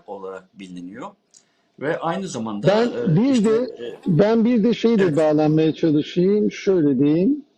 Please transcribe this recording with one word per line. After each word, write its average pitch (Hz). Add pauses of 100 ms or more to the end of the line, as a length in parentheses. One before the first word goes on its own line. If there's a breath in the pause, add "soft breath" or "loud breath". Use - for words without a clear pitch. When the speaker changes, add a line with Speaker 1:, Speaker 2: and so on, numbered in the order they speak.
Speaker 1:
olarak 95
biliniyor. 95 (720 soft breath)
Ve 143
aynı 175
zamanda, 110
Speaker 2:
Ben 226
Speaker 1:
e, 151
Speaker 2:
bir 240
Speaker 1:
işte, 233
Speaker 2:
de, 220 (320)
Speaker 1:
e, 110 (100)
Speaker 2:
ben 208
bir 240
de 233
şeyle 226
Speaker 1:
evet. 165
Speaker 2:
bağlanmaya 156
çalışayım. 180
Şöyle 151
diyeyim. 175 (140)